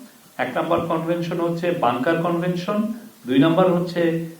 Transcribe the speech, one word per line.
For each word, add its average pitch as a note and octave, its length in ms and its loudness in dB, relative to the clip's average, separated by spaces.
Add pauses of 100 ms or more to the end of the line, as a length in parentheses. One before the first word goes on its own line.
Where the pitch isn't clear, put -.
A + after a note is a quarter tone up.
(380)
এক C3 200 -4
নম্বর E3+ 280 0
কনভেনশন E3+ 540 -2
হচ্ছে E3+ 320 -2
বাংকার D#3+ 500 0
কনভেনশন, F3+ 720 -2 (340)
দুই C3 120 4
নম্বর F3 320 4
হচ্ছে E3 540 0 (140)